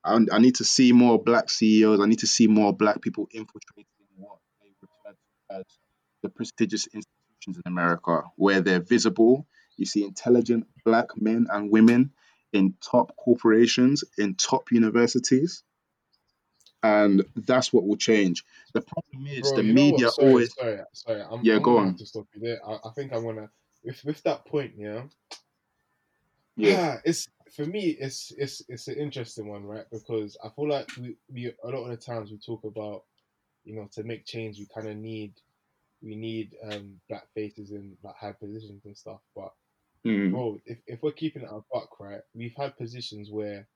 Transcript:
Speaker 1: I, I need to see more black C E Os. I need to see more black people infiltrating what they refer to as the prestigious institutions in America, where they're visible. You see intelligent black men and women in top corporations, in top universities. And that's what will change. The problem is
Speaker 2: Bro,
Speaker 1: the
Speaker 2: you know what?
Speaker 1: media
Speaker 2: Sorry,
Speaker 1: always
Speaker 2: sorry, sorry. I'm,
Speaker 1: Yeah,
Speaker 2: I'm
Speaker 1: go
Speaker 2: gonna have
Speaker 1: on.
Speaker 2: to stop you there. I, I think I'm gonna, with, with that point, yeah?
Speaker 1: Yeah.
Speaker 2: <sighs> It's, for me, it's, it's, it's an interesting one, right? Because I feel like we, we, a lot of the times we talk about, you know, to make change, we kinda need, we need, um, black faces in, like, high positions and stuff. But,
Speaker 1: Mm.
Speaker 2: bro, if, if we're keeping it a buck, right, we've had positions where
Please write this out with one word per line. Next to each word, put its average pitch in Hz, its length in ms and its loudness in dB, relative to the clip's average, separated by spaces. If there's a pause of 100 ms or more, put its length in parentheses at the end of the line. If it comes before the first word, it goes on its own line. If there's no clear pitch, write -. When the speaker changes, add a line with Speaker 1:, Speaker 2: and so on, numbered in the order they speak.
Speaker 1:
I, 107 140 2 (140)
I 104 60 4
need 123 180 6
to - 80 -4
see 127 280 4
more 120 300 8
black 117 280 2
C 107 300 4
E 107 40 8
Os. 107 160 6
I 104 60 4
need 110 140 2
to 110 60 -2
see 113 200 4
more 107 260 6
black 104 300 0
people 107 300 -8
infiltrating - 540 -18 (300)
what 185 220 -20 (240)
they 101 60 -20 (120)
refer - 360 -20
to - 420 -20
as 95 60 -12 (580)
the 104 60 -8
prestigious 110 580 -4
institutions - 680 -18
in 87 100 -16
America, 87 560 -2 (140)
where 95 240 2
they're 92 200 2
visible. 113 680 2 (300)
You 95 100 -4
see 104 180 -2
intelligent 117 640 0 (180)
black 113 320 2
men 113 340 0
and 104 200 -4
women 117 420 6 (400)
in 95 280 2
top - 360 0
corporations, 120 880 2 (120)
in 101 200 -2
top - 340 -4
universities. 120 960 2 (1160)
And 104 420 4 (100)
that's 123 380 0
what 98 140 4
will 104 100 0
change. 101 480 0 (300)
The - 80 -2
problem - 440 -14
is 139 140 -10
Speaker 2:
Bro, 135 160 0
Speaker 1:
the - 80 0
Speaker 2:
you 110 80 2
know 127 120 6
what? 143 80 6
Speaker 1:
media 123 180 2
Speaker 2:
Sorry, 135 180 4
Speaker 1:
always 120 260 6
Speaker 2:
sorry, 113 240 -6 (140)
sorry. 107 300 -10
I'm, 113 200 -12
Speaker 1:
Yeah, 113 140 6
Speaker 2:
I'm 98 60 2
Speaker 1:
go 120 120 4
Speaker 2:
gonna 107 120 4
have 92 80 -2
Speaker 1:
on. 85 40 -12
Speaker 2:
to 98 80 -18
stop 104 280 -14
you 104 80 -20
there. 117 220 -8
I, 110 100 -10
I 113 200 -16
think 135 180 -10
I'm 117 120 -6
gonna, 110 240 -10 (340)
with, 127 220 -16
with 151 200 -10
that - 200 -4
point, 135 320 -8
yeah? 104 280 -12 (1500)
Speaker 1:
Yeah. 127 440 2
Speaker 2:
<sighs> - 40 -20
It's, 165 220 -2 (300)
for 147 80 -8
me, 175 340 -4
it's, - 380 -12
it's, 139 320 -10
it's 123 200 -16
an 135 80 -10
interesting 127 520 -10
one, 101 160 -14
right? 104 260 -14
Because 107 540 -10
I 110 60 -16
feel 147 180 -8
like 143 200 -6 (120)
we, 123 160 -14 (160)
we, 120 200 -12 (120)
a 117 40 -12
lot 127 160 -10
of 120 60 -14
the 120 60 -10
times 113 340 -12
we 107 80 -20
talk 110 260 -14
about, 107 400 -12 (600)
you 107 100 -18
know, 104 200 -14
to 110 100 -12
make 113 220 -14
change, 110 320 -14
we 101 140 -18
kinda 107 220 -14
need, 107 380 -14 (720)
we 107 140 -16
need, 113 380 -12 (160)
um, 101 380 -16
black - 260 -16
faces 104 380 -12
in, 101 300 -18
like, 98 140 -20
high 104 160 -16
positions 101 520 -20
and 101 120 -20
stuff. - 240 -20 (140)
But, 95 180 -18 (540)
Speaker 1:
Mm. 101 260 0
Speaker 2:
bro, 110 340 -8
if, 117 100 -16 (100)
if 120 160 -14
we're 151 100 -6
keeping 151 320 -12
it - 60 -20
a 214 100 -16 (120)
buck, - 260 -12
right, 101 220 -18 (140)
we've 117 240 -14
had 139 180 -10
positions 117 540 -16
where 104 460 -12